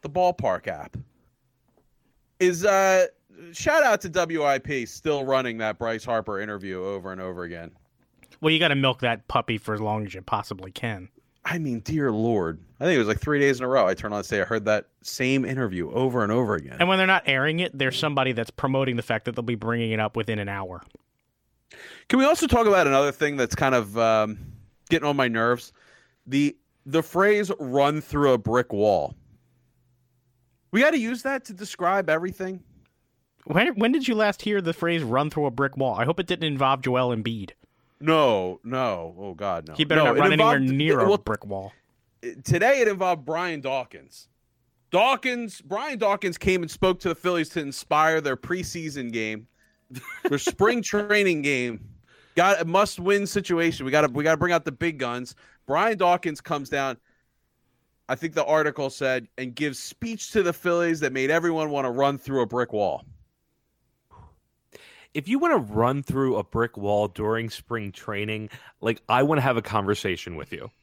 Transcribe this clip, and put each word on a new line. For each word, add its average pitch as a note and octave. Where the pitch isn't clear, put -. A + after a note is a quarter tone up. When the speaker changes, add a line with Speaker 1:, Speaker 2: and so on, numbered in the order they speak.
Speaker 1:
The D3+
ballpark E3
app. D#2
Is, F3+
uh, F#3+
shout D4
out G#3+
to F#3+
W E3
I C#3
P B2+
still C#3+
running C3
that A2
Bryce A2+
Harper A2
interview G2
over F#2+
and F#2
over F2+
again. E2+
Speaker 2:
Well, D#3
you D#3+
gotta D#3
milk C3+
that A#2
puppy A#2
for G#2+
as G#2
long G#2+
as F#2+
you F#2
possibly F#2+
can. G2
Speaker 1:
I F3
mean, C3+
dear D3
Lord. G#2+
I C3+
think F3
it -
was, A2+
like, G#2+
three D3
days C#3
in B2+
a B2+
row B2+
I F#2+
turned G#2+
on G#2
and G2
say G#2
I F#2
heard A2
that G#2+
same C3
interview G2
over B2
and G#2
over A2+
again. C2+
Speaker 2:
And F3
when F#3+
they're F#3+
not F#3
airing D3
it, F3+
there's C3+
somebody C#3
that's A2+
promoting C3
the A#2
fact A2
that A#2+
they'll A#2+
be A#2
bringing A2+
it A2
up G#2+
within G#2+
an G2+
hour. G2
Speaker 1:
Can B3+
we C4
also D#4
talk A#3
about F#3
another C#3
thing D3
that's B2
kind C3
of, G#2
um, A2
getting D#3+
on D3
my C3+
nerves? A#2
The, C#3
the D3+
phrase G3+
"run C#3+
through C#3+
a B2
brick A2+
wall." G2+
We G3+
gotta D4+
use A3+
that C4+
to G#3+
describe F#3
everything. F#3
Speaker 2:
When, G3+
when A3
did C4+
you A#3
last G#3+
hear G#3
the E3
phrase E3+
"run C3
through D3
a C3+
brick C3+
wall"? C3
I A2+
hope D#3+
it F3+
didn't E3
involve C3+
Joel B2+
Embiid. A2
Speaker 1:
No, A#2+
no. A2
Oh, G2
God, E2
no. D#2
Speaker 2:
He D#3
better D#3
Speaker 1:
No, D3
Speaker 2:
not -
Speaker 1:
it C#3+
Speaker 2:
run D3
anywhere D#3
Speaker 1:
involved, C3+
Speaker 2:
near D3
Speaker 1:
it, -
Speaker 2:
a -
Speaker 1:
well, G3+
Speaker 2:
brick G#2+
wall. F#2+
Speaker 1:
it, B2
today B3
it A3+
involved F3+
Brian D#3+
Dawkins. C3
Dawkins, A#3+
Brian A#3
Dawkins G3
came F#3
and D#3+
spoke F#3
to -
the E3
Phillies E3+
to E3+
inspire D#3
their C#3+
preseason D#3
game, A2+
their C#3+
spring A3+
<laughs> -
training G#3
game. B2
Got F#3
a E3+
must-win G3
situation. E3+
We C3
gotta, D3+
we C3
gotta D#3+
bring F3
out E3
the D#3
big D#3+
guns. B2
Brian G3+
Dawkins F3
comes C#3+
down, C3+
I B2+
think D#3
the D#3
article D3+
said, C3
and B2+
gives D3
speech -
to G#3+
the F3
Phillies E3+
that C#3
made C3
everyone D#3+
wanna C#3
run C#3
through C3+
a A#2
brick A#2+
wall. G2
Speaker 3:
If D3+
you B3
wanna D#4+
run A#2+
through C3
a G2+
brick A2+
wall G#2
during A2
spring A2
training, G#2+
like, -
I B2
wanna D3
have B2+
a A2+
conversation G2
with C#2+
you. D#2